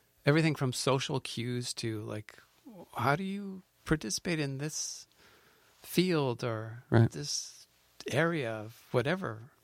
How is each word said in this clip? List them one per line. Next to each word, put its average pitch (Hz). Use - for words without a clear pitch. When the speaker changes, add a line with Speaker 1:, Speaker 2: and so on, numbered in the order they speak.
Speaker 1:
everything 156
from 127
social 131
cues 123
to, 110
like, 110
how 131
do 185
you 196
participate 170
in 139
this -
field 156
or 113
Speaker 2:
Right. 113
Speaker 1:
this -
area 151
of 110
whatever, 127